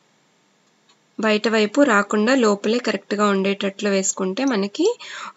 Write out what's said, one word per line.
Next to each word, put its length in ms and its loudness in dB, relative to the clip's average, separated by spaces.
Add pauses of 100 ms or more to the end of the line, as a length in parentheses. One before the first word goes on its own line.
(1200)
బయట 300 0
వైపు 340 2
రాకుండా 520 2
లోపలే 440 2
కరెక్ట్గా 480 -2
ఉండేటట్లు 640 -2
వేసుకుంటే 560 -2
మనకి 400 0 (520)